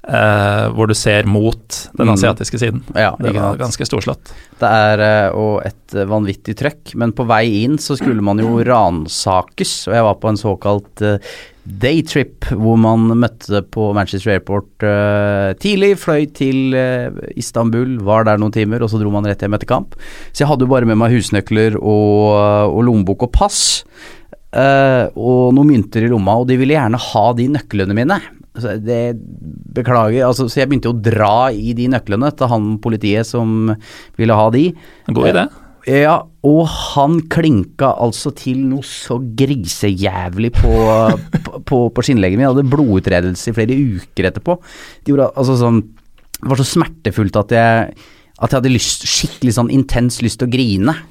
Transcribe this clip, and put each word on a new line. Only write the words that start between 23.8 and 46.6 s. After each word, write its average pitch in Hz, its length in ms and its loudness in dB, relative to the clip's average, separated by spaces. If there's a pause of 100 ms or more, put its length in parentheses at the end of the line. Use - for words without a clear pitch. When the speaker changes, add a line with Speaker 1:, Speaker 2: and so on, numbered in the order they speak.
Speaker 2:
eh, 135 640 2
og 123 380 4
noen 143 160 6
mynter 113 340 2
i 117 60 0
lomma, 110 320 2
og 127 60 -2
de 127 100 2
ville 135 180 2
gjerne 120 240 0
ha 113 320 0
de 120 160 0
nøklene 101 460 -2
mine. 156 260 0 (360)
Så 110 280 -6
det, 120 320 -2 (580)
beklager, 120 540 2
altså, 127 180 0
så 127 140 -2
jeg 131 80 2
begynte 120 240 0
å 113 100 -4
dra 110 480 2
i 110 220 -6
de 120 160 -2
nøklene 123 480 0
til 131 100 0
han 107 320 0
politiet 110 480 -2
som 110 480 0 (420)
ville 113 160 2
ha 107 180 4
de. 156 220 2 (380)
Speaker 1:
God 117 160 2
idé. 180 220 2 (380)
Speaker 2:
Eh, 139 160 4
ja, 156 200 2 (220)
og 156 240 4
han 151 540 0
klinka 139 680 0 (100)
altså 120 340 -2
til 127 240 -6
noe 135 220 -2
så - 380 -8 (160)
grisejævlig 98 1160 -2
på, - 180 4 (480)
<laughs> - 260 -6
på, - 200 -14
på, 120 280 0
på 123 100 -2
skinnleggen 101 360 2
min. 139 80 2
Jeg 131 80 2
hadde 135 160 2
blodutredelse 95 800 0
i 113 40 -4
flere 113 220 0
uker 95 560 -2
etterpå. 175 260 -4 (460)
Det 143 100 0
gjorde, 135 220 2
altså, 127 240 2
sånn, 117 240 2 (580)
det - 80 -8
var 131 80 2
så 135 80 0